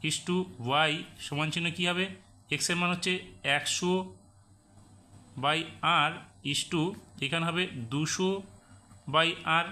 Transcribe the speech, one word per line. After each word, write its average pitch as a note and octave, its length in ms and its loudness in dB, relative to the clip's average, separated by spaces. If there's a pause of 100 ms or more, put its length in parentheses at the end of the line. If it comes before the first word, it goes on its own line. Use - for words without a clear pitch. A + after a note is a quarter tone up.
is D3+ 100 0 (140)
to F3+ 160 2 (240)
Y D3+ 260 6 (260)
সমান D3+ 320 -2
চিহ্ন E3+ 200 -2
কী F3 160 0
হবে? F3+ 220 0 (420)
এক্সের E3+ 240 0
মান F3 140 2
হচ্ছে F3+ 300 0 (240)
একশো F3+ 720 0 (1200)
by D3+ 260 2 (200)
R D#3 280 4 (360)
is - 260 -2
to F3 200 2 (280)
এখানে E3 240 -2
হবে E3+ 220 0
দুশো D3+ 720 -2 (680)
by D#3+ 200 4 (160)
R। E3 260 4